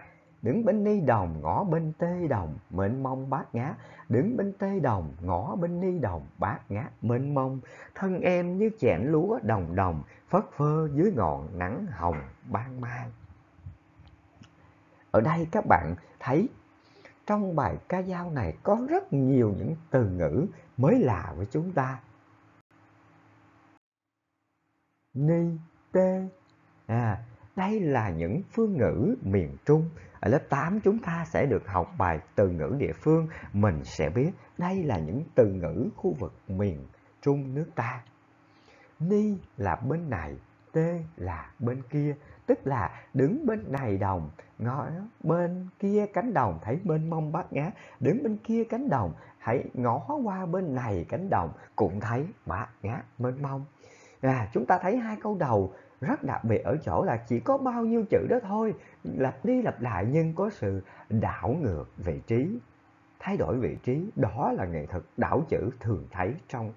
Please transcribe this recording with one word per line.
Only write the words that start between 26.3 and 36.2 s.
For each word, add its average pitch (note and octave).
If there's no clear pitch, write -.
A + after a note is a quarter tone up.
à, A2+
đây G3+
là C3
những E2+
phương G#3+
ngữ A2
miền F#2
Trung. D#3+
Ở -
lớp D3
tám D#3+
chúng G#3
ta E3+
sẽ G#2+
được G2+
học F2
bài E2+
từ G2+
ngữ E2
địa B2
phương. D#3+
Mình G2
sẽ D2+
biết B2+
đây F#3
là A2+
những F#2
từ A#2
ngữ F#2+
khu -
vực E2